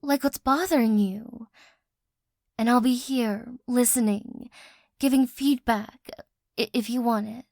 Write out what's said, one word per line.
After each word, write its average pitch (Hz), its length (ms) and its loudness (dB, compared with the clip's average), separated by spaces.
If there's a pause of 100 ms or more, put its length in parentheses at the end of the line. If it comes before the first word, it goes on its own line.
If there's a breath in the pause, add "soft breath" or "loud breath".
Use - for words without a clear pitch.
like, 285 220 0
what's 277 140 0
bothering 269 600 2
you? 208 500 -4 (1080 soft breath)
And 226 120 0
I'll 247 120 6
be 247 140 2
here, 240 520 -2 (200)
listening, 240 840 0 (500 soft breath)
giving 262 280 4
feedback, 247 840 -2 (480)
i-, - 140 0
if 226 160 -2
you 247 120 -4
want 226 260 0
it. 226 240 -14